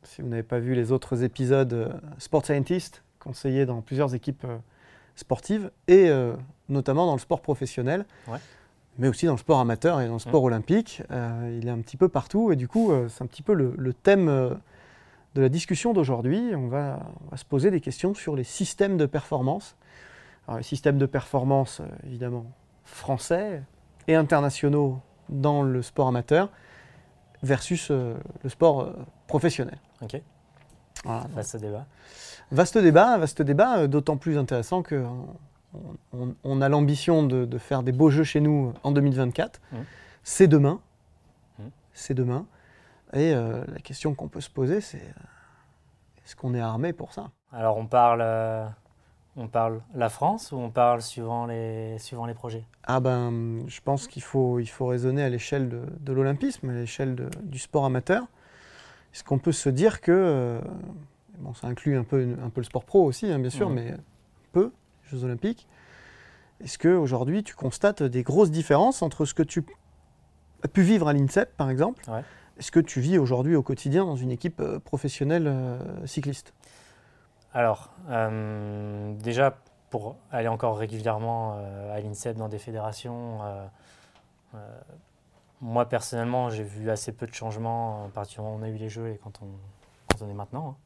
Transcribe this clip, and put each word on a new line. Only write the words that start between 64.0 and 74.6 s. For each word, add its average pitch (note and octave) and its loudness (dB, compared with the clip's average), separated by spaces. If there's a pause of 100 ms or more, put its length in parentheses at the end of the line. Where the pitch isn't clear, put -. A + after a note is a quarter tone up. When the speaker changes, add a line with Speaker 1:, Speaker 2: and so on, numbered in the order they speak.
Speaker 1:
peu, G#3 2 (320)
Jeux B2+ -8
Olympiques. B2+ -4 (920)
Est-ce - -14
qu'aujourd'hui, D#3+ 2
tu - -18
constates F3+ 0
des B2 0
grosses E3+ 4
différences D#3+ 2
entre D#3+ -2
ce - -4
que D#3+ 0
tu D3+ -4 (1000)
as - -2
pu F#3+ 4
vivre F3+ 6
à D3 4
l'INSEP, C#3 2
par C#3 0
exemple, D#3 -2
Speaker 2:
Ouais. A2+ -6 (340)
Speaker 1:
et - -14
ce - -12
que E3 6
tu C3+ -2
vis E3+ 2
aujourd'hui C3 2
au C#3+ 4
quotidien C#3+ 0
dans D#3+ -4
une B2+ -4
équipe, E3 -6